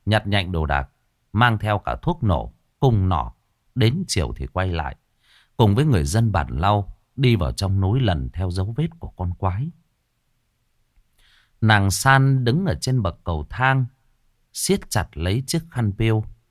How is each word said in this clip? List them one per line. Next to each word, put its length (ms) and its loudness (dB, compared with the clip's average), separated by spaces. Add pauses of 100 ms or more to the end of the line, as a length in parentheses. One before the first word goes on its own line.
nhặt 220 0
nhạnh 240 -2
đồ 140 -2
đạc, 240 -2 (440)
mang 240 2
theo 220 -2
cả 220 -6
thuốc 220 -4
nổ, 300 0 (260)
cung 300 2
nỏ, 240 -2 (420)
đến 320 0
chiều 280 -2
thì 120 -8
quay 200 -2
lại, 280 -4 (640)
cùng 180 6
với 100 4
người 180 2
dân 280 0
bản 160 0 (100)
lau 400 0 (180)
đi 200 4
vào 160 0
trong 300 -2
núi 180 0
lần 340 0
theo 180 -4
dấu 260 -4
vết 100 0 (120)
của 100 -12
con 240 -6
quái. 360 -4 (1900)
Nàng 300 4
San 540 4
đứng 200 0
ở 160 -2
trên 200 0
bậc 220 -6
cầu 260 -4
thang, 360 2 (680)
siết 360 -2
chặt 240 -2
lấy 340 -2
chiếc 140 -2 (100)
khăn 260 -2
piêu 260 0 (280)